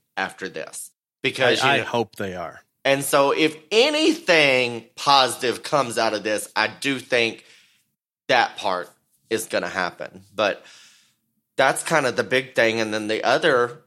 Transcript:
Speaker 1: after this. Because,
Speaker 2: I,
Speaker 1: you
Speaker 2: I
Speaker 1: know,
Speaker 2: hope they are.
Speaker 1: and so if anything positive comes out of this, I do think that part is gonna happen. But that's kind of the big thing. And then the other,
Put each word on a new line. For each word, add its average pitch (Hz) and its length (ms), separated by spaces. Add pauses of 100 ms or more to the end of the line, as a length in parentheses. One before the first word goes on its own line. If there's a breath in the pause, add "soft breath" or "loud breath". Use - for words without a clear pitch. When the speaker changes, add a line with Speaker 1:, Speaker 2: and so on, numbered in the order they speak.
(160)
Speaker 1:
after 95 320
this. - 420 (320)
Because, 123 380
Speaker 2:
I, 139 160
Speaker 1:
you 117 60
Speaker 2:
I - 20
Speaker 1:
know, - 60
Speaker 2:
hope 117 260
they 95 200
are. 85 240 (240)
Speaker 1:
and 139 180
so 139 300
if 156 240 (160)
anything 160 1120 (100)
positive 127 720
comes 123 340
out 113 160
of 104 80
this, 104 320
I 107 140
do 131 320
think 113 440 (840 soft breath)
that 123 280
part 92 340 (400)
is 110 160
gonna 90 220
happen. 90 540 (120)
But 101 300 (920 loud breath)
that's 135 260
kind 151 240
of 117 100
the 120 80
big 131 300
thing. 113 260
And 110 120
then 107 160
the 107 160
other, 127 640